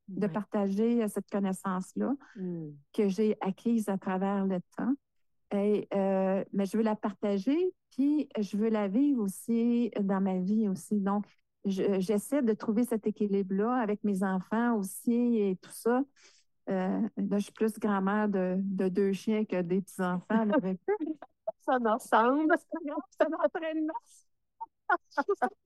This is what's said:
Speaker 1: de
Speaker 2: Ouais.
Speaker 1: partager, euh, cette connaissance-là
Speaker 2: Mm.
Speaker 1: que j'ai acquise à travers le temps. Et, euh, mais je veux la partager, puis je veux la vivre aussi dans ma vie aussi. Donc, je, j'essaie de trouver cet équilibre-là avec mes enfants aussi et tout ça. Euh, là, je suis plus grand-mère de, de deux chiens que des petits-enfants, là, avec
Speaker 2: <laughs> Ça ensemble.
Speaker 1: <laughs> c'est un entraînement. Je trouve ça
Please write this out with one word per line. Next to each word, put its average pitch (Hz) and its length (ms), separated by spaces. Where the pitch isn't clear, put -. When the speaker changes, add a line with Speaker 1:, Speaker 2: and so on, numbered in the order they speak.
Speaker 1:
de 190 180
Speaker 2:
Ouais. 160 60
Speaker 1:
partager, 214 720
euh, 208 40
cette 196 220
connaissance-là 196 840
Speaker 2:
Mm. 175 360
Speaker 1:
que 208 160
j'ai 214 320
acquise 220 480
à 196 80
travers 196 480
le 190 140
temps. 208 160
Et, 202 400
euh, 190 580
mais 196 140
je 190 100
veux 220 60
la 214 140
partager, 214 760
puis 285 380
je 208 180
veux 220 140
la 208 180
vivre 254 340
aussi 233 800
dans 196 200
ma 190 180
vie 208 300
aussi. 196 300
Donc, 202 260
je, 196 360
j'essaie 208 420
de 214 120
trouver 220 300
cet 226 220
équilibre-là 202 680
avec 208 280
mes 202 220
enfants 214 540
aussi 233 600
et 196 240
tout - 80
ça. 247 320
Euh, 190 300
là, 196 220
je 202 60
suis - 80
plus 220 260
grand-mère 208 500
de, 185 300
de 196 300
deux 196 240
chiens 214 320
que 185 180
des 180 200
petits-enfants, 185 600
là, 208 120
avec 190 320
Speaker 2:
<laughs> 320 400
Ça 262 120
ensemble. 247 800
Speaker 1:
<laughs> 302 540
c'est - 160
un 311 80
entraînement. 320 480
Je - 320
trouve 392 160
ça - 100